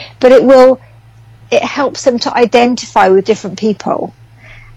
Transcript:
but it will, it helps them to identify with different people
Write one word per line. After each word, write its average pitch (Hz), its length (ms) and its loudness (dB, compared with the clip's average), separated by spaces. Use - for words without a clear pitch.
but 254 140 4
it 262 100 6
will, 262 380 4
it 240 120 0
helps 269 420 -8
them 240 160 0
to - 140 -8
identify 240 720 0
with 190 180 2
different 196 320 -6
people - 560 -6